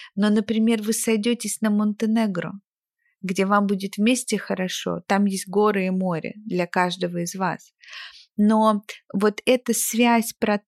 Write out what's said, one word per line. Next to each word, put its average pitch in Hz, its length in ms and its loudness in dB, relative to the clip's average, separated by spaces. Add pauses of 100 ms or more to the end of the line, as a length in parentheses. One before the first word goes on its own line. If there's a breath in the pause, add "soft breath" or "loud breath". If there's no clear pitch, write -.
(160 loud breath)
Но, 208 140 2
например, 220 540 2
вы 220 100 -2
сойдетесь 226 680 -2
на 220 100 0
Монтенегро, 214 840 0 (680)
где 190 220 0
вам 202 220 2
будет 196 300 -4
вместе 220 400 0
хорошо, 185 680 -4
там 202 180 2
есть 190 240 -2
горы 202 380 2
и 185 40 -2
море 185 440 -2 (100)
для 180 220 -2
каждого 180 560 -2
из 175 120 -8
вас. 190 380 -6 (640 loud breath)
Но 214 460 4 (300)
вот 208 320 0
эта 247 280 2
связь 233 640 2
про 208 180 0 (100)